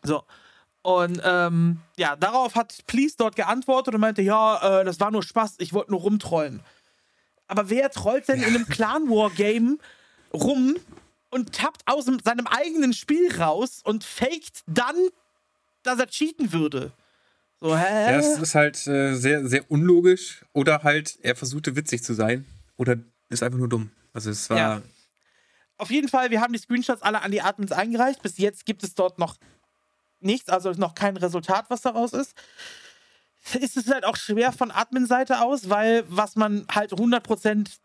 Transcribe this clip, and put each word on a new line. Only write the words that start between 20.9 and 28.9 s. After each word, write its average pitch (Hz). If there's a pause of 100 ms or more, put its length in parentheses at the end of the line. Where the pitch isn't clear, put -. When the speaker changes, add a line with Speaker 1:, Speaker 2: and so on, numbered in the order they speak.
Speaker 2:
er 123
versuchte 139
witzig 135
zu 120
sein 113 (280)
oder 123 (340)
ist 117
einfach 123
nur 123
dumm. 110 (220)
Also 107
es -
war 113
Speaker 1:
Ja. 107 (960)
Auf 208
jeden 277
Fall, 254
wir 220
haben 240
die 220
Screenshots 240
alle 214
an 196
die 202
Admins 196
eingereicht. 233
Bis 185
jetzt 202
gibt -
es 202